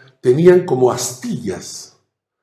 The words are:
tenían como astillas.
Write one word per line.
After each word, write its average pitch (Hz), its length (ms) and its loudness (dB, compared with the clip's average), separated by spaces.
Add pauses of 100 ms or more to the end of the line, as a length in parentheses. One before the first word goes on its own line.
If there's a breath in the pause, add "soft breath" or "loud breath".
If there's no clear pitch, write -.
(200 soft breath)
tenían 175 460 4
como 127 260 0
astillas. - 1040 -10 (460)